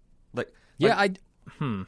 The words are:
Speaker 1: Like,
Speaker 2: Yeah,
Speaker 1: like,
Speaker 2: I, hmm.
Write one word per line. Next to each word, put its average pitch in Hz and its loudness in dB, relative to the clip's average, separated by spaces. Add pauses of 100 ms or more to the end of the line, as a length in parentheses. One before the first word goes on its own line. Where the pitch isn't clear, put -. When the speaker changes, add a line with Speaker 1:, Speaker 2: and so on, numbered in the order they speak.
(340)
Speaker 1:
Like, - -6 (240)
Speaker 2:
Yeah, 196 4
Speaker 1:
like, 190 0 (300)
Speaker 2:
I, - -18
hmm. 110 -4